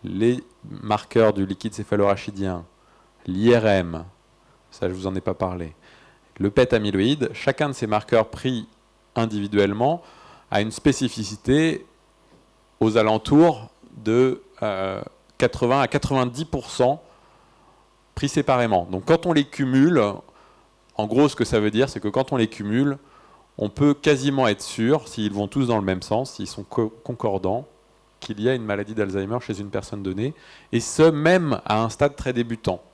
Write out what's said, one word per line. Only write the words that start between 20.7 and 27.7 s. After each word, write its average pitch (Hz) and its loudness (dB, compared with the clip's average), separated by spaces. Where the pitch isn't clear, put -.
en 107 -2
gros 135 4
ce - -4
que 113 0
ça 113 0
veut 107 2
dire, 120 2
c'est - -10
que 104 -6
quand 127 0
on 143 -2
les 113 2
cumule, 127 -2
on 107 -2
peut 143 2
quasiment 139 2
être 101 0
sûr, 127 0
s'ils 104 -4
vont 104 -4
tous 131 -2
dans 117 2
le 101 0
même 92 -2
sens, 120 -4
s'ils 95 -10
sont - -14
co-, 110 -2
concordants, 110 -4